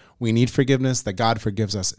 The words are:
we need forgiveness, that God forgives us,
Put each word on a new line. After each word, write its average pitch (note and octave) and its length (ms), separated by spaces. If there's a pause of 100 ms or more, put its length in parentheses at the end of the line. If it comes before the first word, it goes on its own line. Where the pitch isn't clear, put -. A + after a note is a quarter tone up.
(200)
we A2+ 120
need A#2+ 180
forgiveness, C3 540
that G#2 100
God A2+ 280
forgives G#2 340
us, F#2+ 240